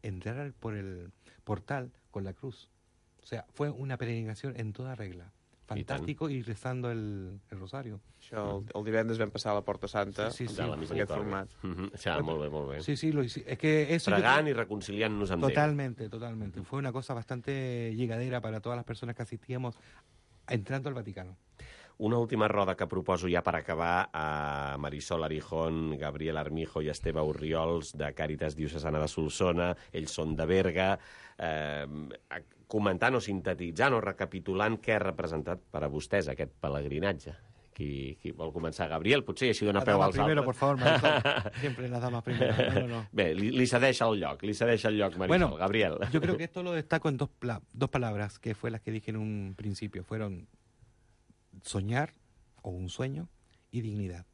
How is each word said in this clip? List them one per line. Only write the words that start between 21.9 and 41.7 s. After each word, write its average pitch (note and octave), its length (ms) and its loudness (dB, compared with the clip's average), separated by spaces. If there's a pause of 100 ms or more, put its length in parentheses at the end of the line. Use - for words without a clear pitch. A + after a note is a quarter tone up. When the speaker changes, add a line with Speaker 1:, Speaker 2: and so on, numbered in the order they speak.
Speaker 2:
Una A2 200 4
última A2 300 4
roda G2 280 4
que F#2 100 0
proposo F2+ 440 2
ja F2 120 4
per E2+ 140 2
acabar E2+ 560 2
a D2 680 -2
Marisol D2 460 -2
Arijón, D#2+ 760 0
Gabriel D#2 380 -2
Armijo D#2 460 -2
i D2+ 80 0
Esteve D#2 300 -2
Orriols, D#2+ 760 0
de D2 180 -4
Càritas D#2 420 -2
Diocesana D2+ 420 -2
de D2+ 100 2
Solsona. F2 680 2 (160)
Ells D#2+ 180 -4
són D#2 260 -2
de D#2+ 80 0
Berga. F#2 540 4 (400)
Eh, D2+ 480 -2 (440)
a-, D#2+ 120 -8 (300)
comentant G#2 420 4
o A#2+ 60 4
sintetitzant F#2 720 0
o A2+ 80 4
recapitulant G2 800 0
què A2 160 2
ha - 60 4
representat E2 580 -2 (100)
per D2 140 -4
a C#2+ 80 -2
vostès D2+ 400 0
aquest C#2 260 -4
pelegrinatge. D2 760 -2 (420)
Qui, C#2 440 -6
qui E2 120 -8
vol D#2+ 200 -4
començar? E2 360 -2
Gabriel, F2+ 360 2
potser, B2 240 0
i A2 40 4
així G#2 160 0
dona G2+ 120 4
Speaker 1:
La F#2 40 0
Speaker 2:
peu G#2 140 6
Speaker 1:
dama F#2+ 80 6
Speaker 2:
als F#2+ 100 2
Speaker 1:
primero, D3 240 4
Speaker 2:
altres. C3+ 60 2
Speaker 1:
por B2 80 0
favor, C#3 260 2
Marisol. C#3+ 720 4
Speaker 2:
<laughs> A#2+ 80 -6
Speaker 1:
Siempre B2+ 300 -2